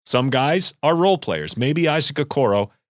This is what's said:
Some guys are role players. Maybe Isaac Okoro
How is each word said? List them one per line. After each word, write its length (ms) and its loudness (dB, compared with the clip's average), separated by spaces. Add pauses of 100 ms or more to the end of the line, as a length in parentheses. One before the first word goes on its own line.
Some 240 0
guys 520 0
are 120 4
role 240 2
players. 380 -6
Maybe 320 0
Isaac 280 -2
Okoro 540 0 (260)